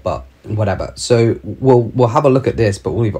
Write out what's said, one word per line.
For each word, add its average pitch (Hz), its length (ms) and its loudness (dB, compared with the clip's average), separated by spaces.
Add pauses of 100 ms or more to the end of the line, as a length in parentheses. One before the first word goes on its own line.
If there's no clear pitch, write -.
but 82 240 -6 (160)
whatever." 101 520 -4
So 117 480 0
we'll, 123 380 2
we'll 117 280 0
have 143 160 2
a 139 40 4
look 131 160 2
at - 120 -2
this, 104 200 0
but - 140 -8
we've, 101 280 -2